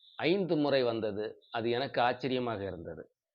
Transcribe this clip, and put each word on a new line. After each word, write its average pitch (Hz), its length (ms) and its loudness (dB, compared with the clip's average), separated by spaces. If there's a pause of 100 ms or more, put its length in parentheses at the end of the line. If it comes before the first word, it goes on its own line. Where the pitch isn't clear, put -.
(160)
ஐந்து 165 400 2
முறை 139 260 4
வந்தது. 110 680 -2
அது 117 200 -2
எனக்கு 127 300 0
ஆச்சரியமாக 123 640 0
இருந்தது. 85 460 -10 (240)